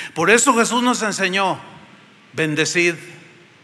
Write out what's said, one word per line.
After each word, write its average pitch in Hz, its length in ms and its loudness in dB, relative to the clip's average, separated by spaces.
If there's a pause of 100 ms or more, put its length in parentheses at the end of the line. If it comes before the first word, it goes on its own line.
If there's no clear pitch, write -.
(120)
Por 170 160 0
eso 233 260 4
Jesús 233 280 0
nos 247 200 0
enseñó: 190 580 -2 (720)
"Bendecid 156 600 0 (680)